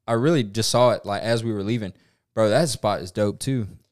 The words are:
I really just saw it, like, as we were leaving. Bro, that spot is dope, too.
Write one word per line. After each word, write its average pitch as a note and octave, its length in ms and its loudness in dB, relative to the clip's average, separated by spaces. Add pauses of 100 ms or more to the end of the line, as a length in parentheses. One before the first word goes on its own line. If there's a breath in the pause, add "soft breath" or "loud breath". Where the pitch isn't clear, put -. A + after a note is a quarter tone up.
I A2+ 60 0
really C3+ 300 2
just G#2 260 -2
saw B2 220 6
it, - 140 -2
like, G2+ 180 -4
as A2+ 200 0
we A2+ 80 -4
were G2+ 120 -4
leaving. G#2+ 280 -4 (420)
Bro, A2 160 2
that D3 200 2
spot G#2 320 -2
is F2+ 100 -12
dope, G#2 280 -2
too. B2+ 280 -4 (240)